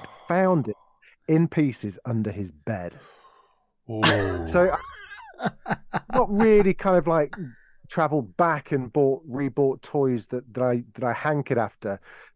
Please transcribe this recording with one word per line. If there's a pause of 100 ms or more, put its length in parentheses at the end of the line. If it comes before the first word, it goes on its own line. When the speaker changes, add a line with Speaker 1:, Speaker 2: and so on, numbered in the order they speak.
(120)
Speaker 1:
<gasps>
Speaker 2:
found
it (520)
in
pieces
under
his
bed. (920)
Speaker 1:
Ooh. (460)
Speaker 2:
So (640)
I, (340)
not
really
kind
of,
like, (520)
traveled
back
and
bought,
rebought
toys
that,
that
I, (120)
that
I
hankered
after, (340)